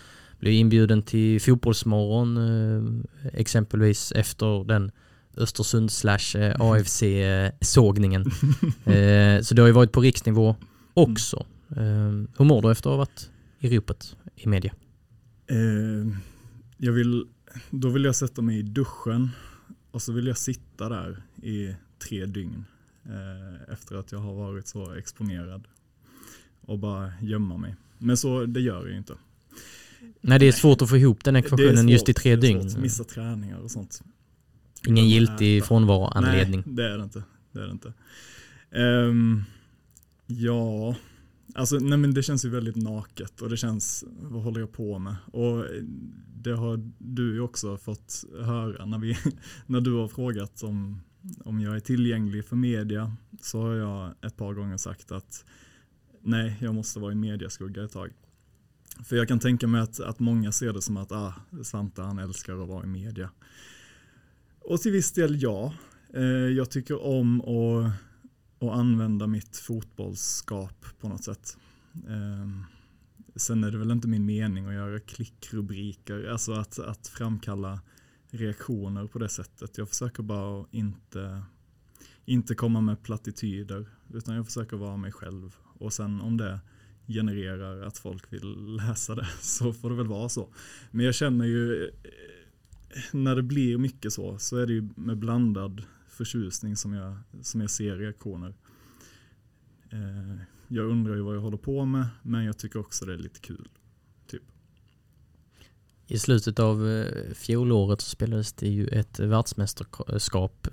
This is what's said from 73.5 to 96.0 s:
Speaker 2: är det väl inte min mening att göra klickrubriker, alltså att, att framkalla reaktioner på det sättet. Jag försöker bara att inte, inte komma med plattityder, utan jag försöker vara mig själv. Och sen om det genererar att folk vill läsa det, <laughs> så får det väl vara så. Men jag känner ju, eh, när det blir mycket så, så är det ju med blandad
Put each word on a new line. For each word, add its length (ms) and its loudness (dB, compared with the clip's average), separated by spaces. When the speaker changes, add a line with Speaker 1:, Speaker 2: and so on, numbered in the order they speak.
Speaker 2:
är 80 -2
det 60 -6
väl 140 -2
inte 160 -2
min 180 0
mening 400 -2
att 80 -8
göra 260 -8
klickrubriker, 1300 -10
alltså 260 -8
att, 260 -8
att 280 -12
framkalla 720 -8
reaktioner 800 -8
på 120 -12
det 100 -6
sättet. 480 -14
Jag 120 -8
försöker 340 -8
bara 380 -8
att 120 -18
inte, 720 -8
inte 300 -2
komma 260 0
med 220 -2
plattityder, 840 -10
utan 220 -10
jag 100 -6
försöker 320 -10
vara 200 -10
mig 140 -10
själv. 440 -16
Och 140 -10
sen 280 -8
om 160 -2
det 220 -6
genererar 720 -6
att 160 -14
folk 360 -16
vill 420 -12
läsa 400 -8
det, 180 -8
<laughs> 80 -18
så 320 -4
får 160 -10
det 60 -6
väl 120 -4
vara 220 -8
så. 240 -10
Men 140 0
jag 100 2
känner 300 0
ju, 380 -2
eh, 60 -8
när 240 0
det 80 0
blir 340 0
mycket 360 -4
så, 240 -10
så 200 -8
är 100 -2
det 60 -2
ju 220 -4
med 220 -6
blandad 640 -2